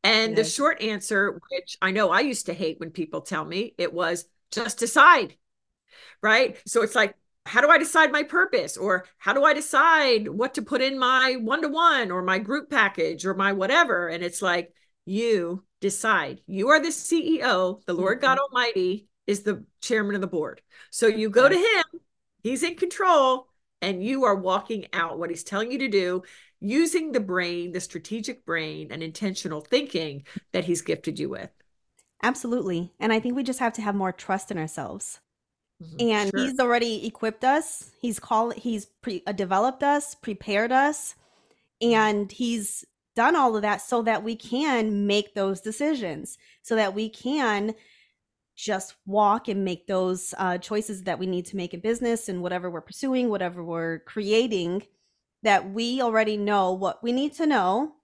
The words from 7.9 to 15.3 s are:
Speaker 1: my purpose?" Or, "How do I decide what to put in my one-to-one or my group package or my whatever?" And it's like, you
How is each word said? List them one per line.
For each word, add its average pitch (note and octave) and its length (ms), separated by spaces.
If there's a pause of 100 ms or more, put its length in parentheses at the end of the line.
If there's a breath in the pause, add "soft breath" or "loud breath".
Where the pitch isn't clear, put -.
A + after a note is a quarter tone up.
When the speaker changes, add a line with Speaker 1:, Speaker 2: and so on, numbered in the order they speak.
Speaker 1:
my D4 120
purpose?" D4 540
Or, F#3 280 (120)
"How G3+ 160
do C#4 100
I D4+ 100
decide C#4+ 760
what B3 260
to - 60
put A#3+ 200
in C4+ 180
my B3+ 380
one-to-one C#4+ 760
or F3+ 100
my F#3 180
group C4 300
package F3+ 560
or F#3+ 80
my G3 200
whatever?" G3 540
And E3+ 160
it's F3 180
like, F3 320 (320)
you F#3+ 580 (180)